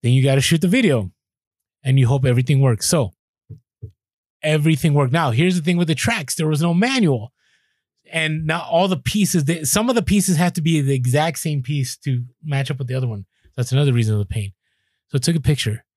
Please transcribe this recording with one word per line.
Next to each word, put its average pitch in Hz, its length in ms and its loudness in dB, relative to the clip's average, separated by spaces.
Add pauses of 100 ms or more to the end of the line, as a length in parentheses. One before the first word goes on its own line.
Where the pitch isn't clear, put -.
Then 120 100 2
you 131 120 4
gotta 135 160 4
shoot 160 200 2
the 180 80 0
video 156 440 2 (720)
and 135 140 2
you 127 100 4
hope 135 160 0
everything 131 360 2
works. 127 260 2
So 127 260 0 (1300)
everything 156 520 2
worked. 139 180 2
Now, 156 180 0
here's 175 260 2
the 170 60 -2
thing 175 140 0
with 175 120 0
the 160 60 0
tracks. 214 400 -4
There 156 140 -2
was 151 140 0
no 170 100 0
manual. 180 600 0 (800)
And 156 360 -4
not 165 220 -4
all 180 200 2
the 185 80 0
pieces, 180 480 0
they, 160 200 -2
some 208 240 0
of 254 60 2
the 226 80 2
pieces 185 340 2
have 175 180 2
to 175 60 -4
be 160 200 0
the 139 140 0
exact 139 440 0
same 147 240 -4
piece 139 360 -4
to 123 260 -4 (180)
match 139 280 -4
up 135 80 -4
with 131 100 -8
the 127 60 -6
other 127 120 -2
one. 101 180 -6 (320)
That's 123 160 -4
another 139 200 2
reason 110 220 2
of 107 40 0
the 101 80 -2
pain. 101 260 -6 (560)
So - 80 -6
I - 20 0
took 165 180 0
a 151 40 0
picture. 127 440 -2 (120)